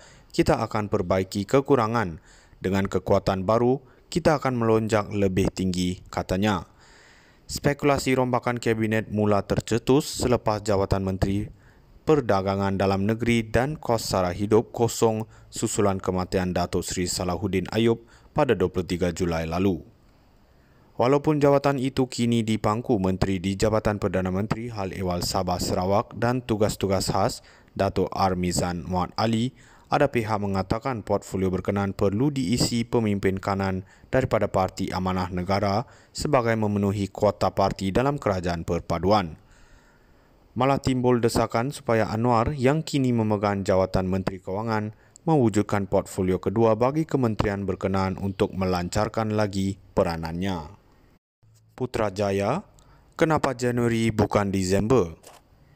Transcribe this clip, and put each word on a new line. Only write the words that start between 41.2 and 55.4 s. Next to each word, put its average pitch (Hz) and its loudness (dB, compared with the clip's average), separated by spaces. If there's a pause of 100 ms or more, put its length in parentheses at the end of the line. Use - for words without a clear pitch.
supaya 110 0
Anwar 117 2
yang 143 2
kini 135 0
memegang 104 0
jawatan 92 2
Menteri 95 -4
Kewangan 107 -4 (320)
mewujudkan 104 2
portfolio 92 0
kedua 110 2
bagi 139 0
kementerian 107 -2
berkenaan 95 -2
untuk 98 -2
melancarkan 95 -2
lagi 98 -2 (160)
peranannya. 85 -4 (960)
Putrajaya, 104 -2 (560)
kenapa 156 2
Januari 120 0
bukan 104 0
Disember? 95 2 (580)